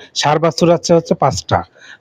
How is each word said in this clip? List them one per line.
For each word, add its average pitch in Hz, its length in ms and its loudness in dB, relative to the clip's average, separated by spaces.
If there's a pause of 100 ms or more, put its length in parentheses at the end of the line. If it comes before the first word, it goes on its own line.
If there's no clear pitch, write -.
(140)
ষাঁড় 151 240 0
বাছুর 165 320 0
আছে 170 240 2
হচ্ছে 165 200 0
পাঁচটা। - 480 -2 (380)